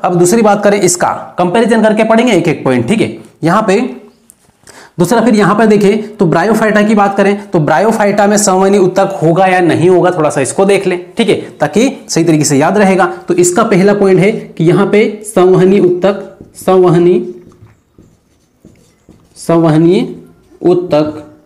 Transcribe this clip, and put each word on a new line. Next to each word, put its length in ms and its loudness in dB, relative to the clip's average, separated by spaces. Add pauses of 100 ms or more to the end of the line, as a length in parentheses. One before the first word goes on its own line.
अब 120 -2
दूसरी 260 2
बात 220 0
करें 160 0
इसका, 280 -2 (300)
Comparison 440 0
करके 220 0
पढ़ेंगे 280 0
एक 160 0
एक 160 -4
point। 240 -2
ठीक 120 -2
है, 180 -4 (260)
यहाँ 180 0
पे 180 0 (1160)
दूसरा, 220 0
फिर 140 2
यहाँ 220 2
पर 100 2
देखें 500 0
तो 100 0
bryophyta 560 0
की 120 0
बात 220 0
करें 340 -2
तो 100 0
bryophyta 640 0
में 120 0
संवहनी 400 2
उत्तक 440 0
होगा 240 2
या 160 0
नहीं 280 2
होगा, 200 2
थोड़ा 200 -2
सा 100 -4
इसको 240 -2
देख 220 0
लें, 280 -6
ठीक 140 -2
है, 80 0 (240)
ताकि 480 -2
सही 160 -2
तरीके 200 0
से 140 0
याद 200 0
रहेगा। 280 2 (220)
तो 80 0
इसका 280 0
पहला 300 2
point 260 2
है 120 2
कि 320 -6
यहाँ 240 2
पे 380 -2
संवहनी 540 2
उत्तक, 580 -2 (180)
संवहनी 640 2 (2250)
संवहनीय 720 0 (480)
उत्तक 600 -2 (240)